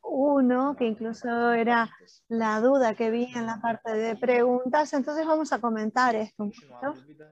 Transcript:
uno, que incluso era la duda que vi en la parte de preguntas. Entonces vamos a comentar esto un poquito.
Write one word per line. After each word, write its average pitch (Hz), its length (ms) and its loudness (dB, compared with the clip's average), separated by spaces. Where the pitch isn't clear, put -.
uno, 277 720 2
que 247 100 -2
incluso 233 640 -2
era 233 380 2
la 220 320 -2
duda 254 340 4
que 226 160 -2
vi 240 240 -2
en 240 100 -4
la 226 160 -6
parte 226 320 -4
de 220 240 -2
preguntas. 247 800 2
Entonces 302 320 -2
vamos 311 260 0
a 233 80 -2
comentar 226 540 0
esto 214 300 -6
un 208 80 -6
poquito. 285 800 -12